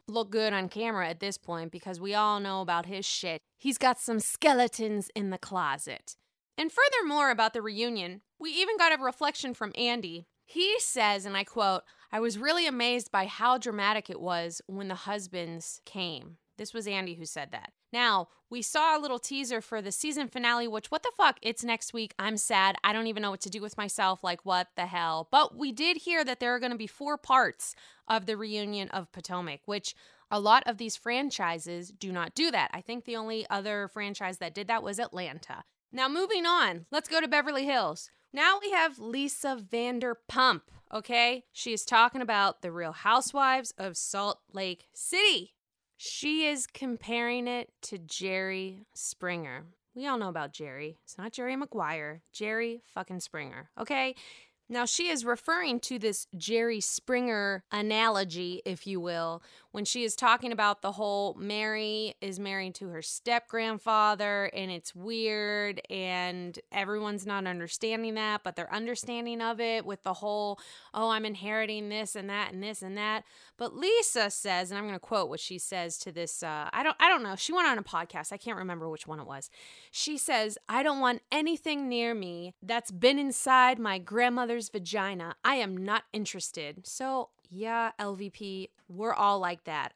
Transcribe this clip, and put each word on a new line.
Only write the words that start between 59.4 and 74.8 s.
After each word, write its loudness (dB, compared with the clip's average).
when -4
she -2
is 0
talking 4
about 2
the -2
whole 0
Mary -2
is -6
married -4
to -10
her -8
step-grandfather, 2
and -4
it's -10
weird, -2
and -4
everyone's -4
not -2
understanding -4
that, -2
but -6
they're -8
understanding -6
of -2
it 0
with -8
the -4
whole, -2
"Oh, 2
I'm 2
inheriting -4
this -4
and -6
that -2
and -8
this -8
and -8
that." -2
But -6
Lisa 2
says, -2
and -4
I'm -4